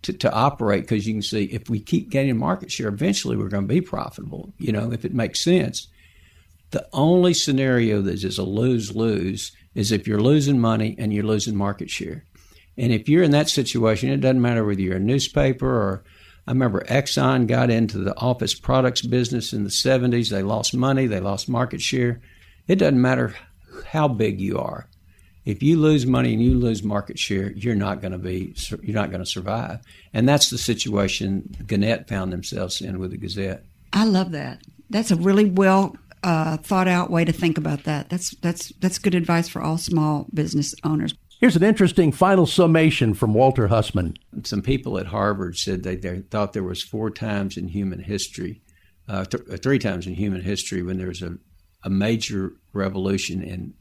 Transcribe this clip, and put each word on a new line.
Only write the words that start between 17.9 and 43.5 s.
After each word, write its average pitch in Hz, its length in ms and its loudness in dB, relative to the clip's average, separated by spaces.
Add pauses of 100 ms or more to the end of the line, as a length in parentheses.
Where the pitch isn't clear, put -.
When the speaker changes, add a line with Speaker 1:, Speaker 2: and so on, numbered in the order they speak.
Speaker 1:
the 98 200 -4
office 123 360 -2
products 127 480 0
business 120 520 -2
in 104 100 -2
the 98 80 -6
seventies. 123 580 2
They 98 140 -2
lost 107 320 -2
money. 131 320 2
They 104 120 0
lost 98 300 -4
market 120 320 -2
share. 120 400 -2 (460)
It 185 80 4
doesn't 147 260 4
matter 123 320 2 (540)
how 156 200 2
big 107 320 0
you 98 200 -2
are. - 280 -8 (560)
If 101 200 -4
you 160 140 6
lose 151 280 4
money 127 280 2
and 113 100 2
you 127 120 6
lose 113 280 0
market 104 340 -4
share, 98 360 -2
you're 110 220 -2
not 101 260 -2
gonna 92 180 -6
be, 92 340 -6 (300)
you're 107 100 -6
not 104 180 -2
gonna 92 140 -6
survive. 98 540 -6 (340)
And 113 160 2
that's - 200 4
the 120 80 -4
situation 101 1000 -2 (100)
Gannett 107 420 0
found 95 240 -4
themselves 92 500 -6
in 92 180 -8
with 92 120 -6
the - 60 -10
Gazette. 95 480 -6 (260)
Speaker 2:
I 208 140 4
love 185 280 0
that. 139 280 -10 (280)
That's 226 220 -2
a 175 40 6
really 196 300 4
well, 190 500 4 (260)
uh, 160 360 0
thought 185 300 0
out 175 220 2
way 170 160 2
to 160 60 0
think 165 260 0
about 151 280 -4
that. 147 240 -4
That's, 175 220 -6 (100)
that's, 170 300 -4 (100)
that's 185 180 -2
good 180 160 2
advice 170 320 2
for - 140 -8
all 160 160 -2
small 151 560 0
business 151 500 -2
owners. 156 300 -2 (260)
Speaker 3:
Here's 226 160 6
an 165 80 6
interesting 190 480 4
final 185 360 4
summation 160 680 4
from 107 220 0
Walter 127 320 4